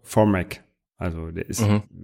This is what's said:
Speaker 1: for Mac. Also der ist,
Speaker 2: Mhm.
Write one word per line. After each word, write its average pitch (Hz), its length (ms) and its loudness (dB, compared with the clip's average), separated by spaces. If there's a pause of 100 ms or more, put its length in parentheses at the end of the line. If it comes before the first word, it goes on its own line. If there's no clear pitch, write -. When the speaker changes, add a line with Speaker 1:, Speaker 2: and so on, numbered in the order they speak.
Speaker 1:
for 107 220 2
Mac. 95 380 0 (340)
Also 82 340 -6
der 82 160 -8
ist, 107 140 -4
Speaker 2:
Mhm. 104 220 4 (200)